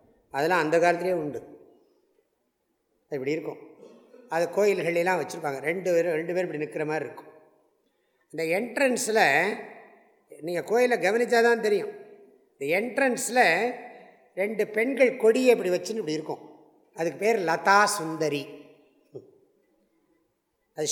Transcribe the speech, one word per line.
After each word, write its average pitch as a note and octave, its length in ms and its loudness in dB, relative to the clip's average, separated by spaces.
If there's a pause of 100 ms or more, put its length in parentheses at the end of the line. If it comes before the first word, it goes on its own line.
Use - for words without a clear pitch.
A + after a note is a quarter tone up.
(300)
அதெல்லாம் E3 300 0
அந்த D#3 180 2
காலத்துலேயே F3 340 2
உண்டு, D3 280 -6 (1700)
இப்படி C3+ 200 -4
இருக்கும். D3+ 320 -6 (680)
அது E3 200 0
கோயில்கள்லாம் F3 720 0
வச்சுருப்பாங்க, D3 380 -6
ரெண்டு E3+ 340 -4
பேரும், E3+ 200 2
ரெண்டு E3 220 -4
பேர் F3+ 80 0
இப்படி D#3 200 -6
நிற்கிற D3+ 220 -6
மாதிரி D#3 200 -4
இருக்கும். - 260 -16 (1000)
இந்த D3+ 120 -8 (100)
என்ட்ரன்ஸில் A#3 680 0 (1200)
நீங்க E3 220 -4
கோயிலை A#3+ 360 2
கவனிச்சா A3+ 440 2
தான் A#3 180 4
தெரியும். G#3 320 0 (680)
இந்த C#3 60 -8 (140)
என்ட்ரன்ஸில் A#3+ 640 0 (920)
ரெண்டு G#3 320 -2
பெண்கள் B3 500 0
கொடியை B3+ 340 4
இப்படி G3 200 2
வச்சுன்னு F#3+ 320 -4
இப்படி D#3 100 -6
இருக்கும், D3+ 300 -6 (520)
அதுக்கு E3 240 -4
பேர் G#3 260 0
லதா E3+ 400 4
சுந்தரி. D#3 580 -2 (2250)
அது D#3 140 -4